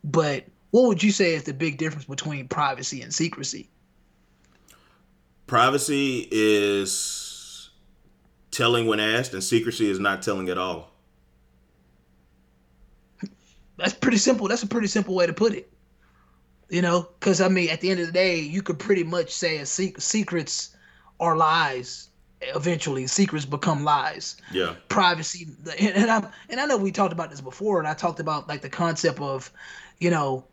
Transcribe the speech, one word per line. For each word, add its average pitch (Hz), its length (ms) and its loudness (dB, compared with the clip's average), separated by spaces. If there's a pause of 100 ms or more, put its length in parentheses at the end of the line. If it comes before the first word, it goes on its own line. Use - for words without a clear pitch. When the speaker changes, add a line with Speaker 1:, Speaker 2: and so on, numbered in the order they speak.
Speaker 1:
But 147 420 0 (280)
what 240 160 8
would 190 160 2
you 208 80 6
say 175 220 2
is 147 100 -4
the 143 100 -6
big 143 240 -2
difference 151 260 -4
between 139 440 -8
privacy 135 520 -2
and 120 140 -10
secrecy? - 540 -4 (1800)
Speaker 2:
Privacy 135 840 2
is 104 1400 0 (800)
telling 117 360 2
when 107 140 2
asked, 110 340 0
and 95 80 -6
secrecy 113 480 2
is 92 80 0
not 98 240 0
telling 95 260 -2
at 90 100 -2
all. 87 320 -4 (2750)
Speaker 1:
That's - 160 -2
pretty 233 260 2
simple. 208 300 2
That's 233 140 0
a 202 60 -6
pretty 226 180 -2
simple 190 280 -2
way 180 120 4
to 165 60 -2
put 208 200 2
it. - 180 -10 (1000)
You 175 100 0
know, 175 280 2 (120)
'cause, 190 200 4
I 185 80 6
mean, 180 200 4
at 165 120 -2
the 190 100 0
end 180 100 0
of 170 60 0
the 165 60 -8
day, 180 280 4
you 160 220 -4
could 165 160 -4
pretty 185 260 2
much 165 260 -2
say 160 280 -2
a 143 80 -8
se-, 185 320 -4
secrets 175 720 -2 (500)
are 165 160 2
lies. 156 720 0 (320)
Eventually, 143 680 -4
secrets 156 380 0
become 143 400 -2
lies. 147 520 -2 (160)
Speaker 2:
Yeah. 87 220 -2 (140)
Speaker 1:
Privacy, 175 600 0 (300)
and, 196 180 2
and 226 140 4
I'm, 214 180 2 (200)
and 247 120 -6
I 294 60 -2
know 277 100 2
we 196 160 0
talked 190 200 0
about 165 180 -6
this 143 100 -16
before, 185 380 -2
and 151 100 -2
I 156 60 -4
talked 170 260 -4
about, 151 280 -4
like, 147 140 -8
the 147 80 -12
concept 165 500 0
of, 135 300 -6 (480)
you 175 120 2
know 139 420 0